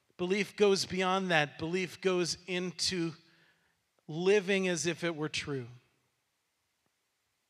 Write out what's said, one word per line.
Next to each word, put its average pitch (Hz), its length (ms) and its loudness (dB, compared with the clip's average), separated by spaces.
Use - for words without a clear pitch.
Belief 185 400 -2
goes 196 280 4
beyond 185 460 0
that. 147 260 2
Belief 175 440 -4
goes 180 440 0
into 180 680 -4
living 190 600 2
as 165 180 -2
if 170 180 -2
it 170 120 -2
were 151 140 -4
true. 135 380 -6